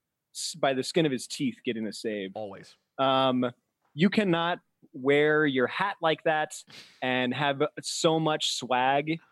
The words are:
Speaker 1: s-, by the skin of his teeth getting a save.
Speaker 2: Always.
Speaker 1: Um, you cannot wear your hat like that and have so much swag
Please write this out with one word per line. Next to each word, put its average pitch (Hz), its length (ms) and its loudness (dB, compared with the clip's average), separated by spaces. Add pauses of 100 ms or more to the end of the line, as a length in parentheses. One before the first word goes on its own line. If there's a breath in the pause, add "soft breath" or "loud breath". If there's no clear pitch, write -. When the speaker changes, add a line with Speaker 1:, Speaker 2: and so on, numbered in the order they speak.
(320)
Speaker 1:
s-, - 220 -8
by 139 180 2
the 127 100 -2
skin 165 220 0
of 147 60 0
his 123 160 -6
teeth 123 380 -4
getting 113 220 -4
a 101 60 -8
save. 104 420 -6
Speaker 2:
Always. 101 380 -12 (240)
Speaker 1:
Um, 131 540 2 (420)
you 175 160 4
cannot 170 500 0 (340)
wear 147 520 4
your 131 220 2
hat 202 340 -4
like 160 220 0
that 156 300 0 (480 loud breath)
and 127 320 0
have 139 280 0 (200)
so - 380 2
much 156 380 0
swag 135 600 0 (120)